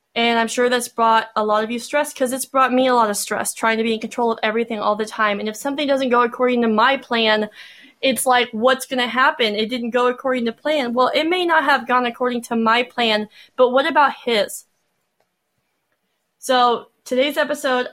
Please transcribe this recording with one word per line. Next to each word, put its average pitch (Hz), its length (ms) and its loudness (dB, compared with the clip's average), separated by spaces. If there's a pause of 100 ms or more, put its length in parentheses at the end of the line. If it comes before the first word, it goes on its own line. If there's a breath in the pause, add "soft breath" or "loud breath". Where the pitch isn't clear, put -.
(140)
And 233 240 0
I'm 226 100 0
sure 247 200 0
that's 240 200 -2
brought 226 480 2
a 214 80 0
lot 214 180 0
of 220 80 -4
you 240 80 -4
stress, 294 360 -4
'cause 254 180 -2
it's 262 140 -6
brought 254 260 0
me 254 140 4
a 254 80 2
lot 226 160 4
of 202 60 -4
stress, - 360 -4
trying 226 240 -2
to 220 80 0
be 226 80 0
in 220 80 -4
control 233 320 -2
of 226 100 -8
everything 226 360 -2
all 208 180 -2
the 214 80 -4
time. 214 360 -2
And 214 80 -6
if 214 80 -8
something 277 300 -4
doesn't 269 220 0
go 240 140 4
according 247 400 0
to 226 60 2
my 233 280 2
plan, 220 540 0 (500 loud breath)
it's 262 240 0
like, 247 280 2
"What's 254 340 0
gonna 247 200 -2
happen? 240 480 0
It 214 140 -2
didn't 240 220 -6
go 247 160 2
according 247 400 -2
to 226 60 -4
plan." 269 420 -2
Well, 254 200 2
it 320 140 0
may 359 160 0
not 320 200 2
have 262 220 0
gone 247 200 2
according 247 360 -4
to 240 140 -6
my 226 260 2
plan, 220 460 -2 (280 loud breath)
but 254 140 4
what 269 160 4
about 285 280 2 (100)
his? 226 400 -2 (1700)
So 247 500 0 (160)
today's 277 320 0
episode, 277 560 -2